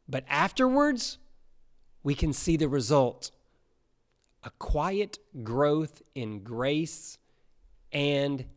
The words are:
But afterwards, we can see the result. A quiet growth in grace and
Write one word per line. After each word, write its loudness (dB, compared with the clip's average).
But -6
afterwards, 2
we 0
can 0
see 2
the 2
result. 2
A -14
quiet -2
growth 0
in -8
grace -4
and 0